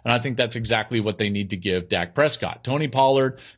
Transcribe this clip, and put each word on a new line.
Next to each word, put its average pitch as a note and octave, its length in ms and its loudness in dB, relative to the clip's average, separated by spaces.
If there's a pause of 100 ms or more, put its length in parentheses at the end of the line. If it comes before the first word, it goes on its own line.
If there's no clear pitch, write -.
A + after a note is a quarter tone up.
and A#2 80 2
I A#2+ 60 4
think A#2+ 180 -2
that's A#2+ 200 0
exactly A2+ 440 0
what G#2 160 -2
they G#2 140 0
need G2+ 200 -4
to G2+ 60 -4
give F2+ 320 -2
Dak F2 260 -2
Prescott. - 480 -2
Tony D3 240 -2
Pollard, C3 540 2 (180)